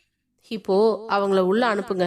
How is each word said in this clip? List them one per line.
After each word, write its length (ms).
இப்போ 260
அவங்கள 320
உள்ள 260
அனுப்புங்க, 400